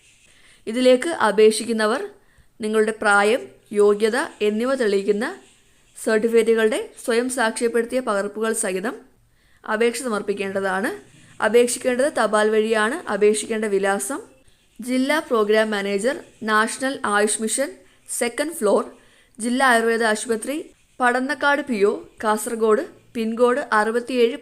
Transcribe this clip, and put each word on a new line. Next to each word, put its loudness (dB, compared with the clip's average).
ഇതിലേക്ക് 4
അപേക്ഷിക്കുന്നവർ 2
നിങ്ങളുടെ 0
പ്രായം, 4
യോഗ്യത 4
എന്നിവ 0
തെളിയിക്കുന്ന 0
സർട്ടിഫിക്കറ്റുകളുടെ 2
സ്വയം 0
സാക്ഷ്യപ്പെടുത്തിയ -2
പകർപ്പുകൾ -4
സഹിതം -4
അപേക്ഷ 0
സമർപ്പിക്കേണ്ടതാണ്. -4
അപേക്ഷിക്കേണ്ടത് 2
തപാൽ 2
വഴിയാണ്. 0
അപേക്ഷിക്കേണ്ട 0
വിലാസം -2
ജില്ലാ 0
പ്രോഗ്രാം 2
മാനേജർ, -2
നാഷണൽ 0
ആയുഷ് 0
മിഷൻ, -4
സെക്കൻഡ് -4
ഫ്ലോർ, 2
ജില്ലാ 2
ആയുർവേദ 2
ആശുപത്രി, -4
പടന്നക്കാട് 0
പി -2
ഒ, 0
കാസർഗോഡ്, 0
പിൻകോഡ് 0
അറുപത്തിയേഴ് 0